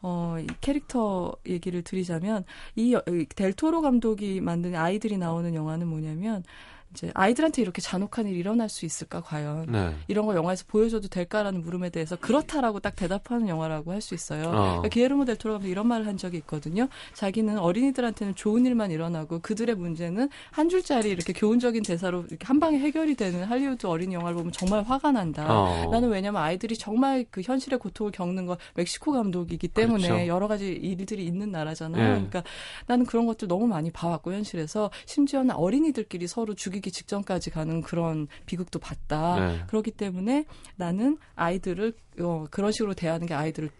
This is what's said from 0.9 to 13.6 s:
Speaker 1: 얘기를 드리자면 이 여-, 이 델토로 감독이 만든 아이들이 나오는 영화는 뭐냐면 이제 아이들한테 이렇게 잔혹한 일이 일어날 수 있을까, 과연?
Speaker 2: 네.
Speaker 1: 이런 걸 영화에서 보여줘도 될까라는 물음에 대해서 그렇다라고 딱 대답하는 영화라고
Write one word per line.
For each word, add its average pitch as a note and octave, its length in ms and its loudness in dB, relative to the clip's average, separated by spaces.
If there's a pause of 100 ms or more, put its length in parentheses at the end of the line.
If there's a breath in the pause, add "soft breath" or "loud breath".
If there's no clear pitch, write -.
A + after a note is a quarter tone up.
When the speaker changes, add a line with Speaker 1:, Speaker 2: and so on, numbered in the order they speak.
Speaker 1:
얘기를 F3 360 -4
드리자면 F#3 640 -2 (320 loud breath)
이 A#3 160 4
여-, A3 160 4
이 F3 160 2
델토로 B3+ 560 0
감독이 A3 600 2
만든 F3 320 0
아이들이 G3 420 0
나오는 E3+ 380 0
영화는 D#3+ 320 -2
뭐냐면 E3 560 -4 (480 loud breath)
이제 - 240 -8
아이들한테 B3+ 460 4
이렇게 F#3 220 0
잔혹한 G3+ 460 -2
일이 F#3 100 -2
일어날 G#3+ 300 2
수 - 180 -8
있을까, E3 340 -8
과연? D3+ 460 -6
Speaker 2:
네. G2+ 260 2 (140)
Speaker 1:
이런 G#3+ 200 0
걸 G#3+ 100 2
영화에서 F3 320 0
보여줘도 A3 400 2
될까라는 F#3+ 540 -2
물음에 F3+ 280 -4
대해서 E3 240 -4
그렇다라고 B3+ 640 0
딱 G3+ 160 -4
대답하는 G3+ 540 -2
영화라고 D#3+ 420 -2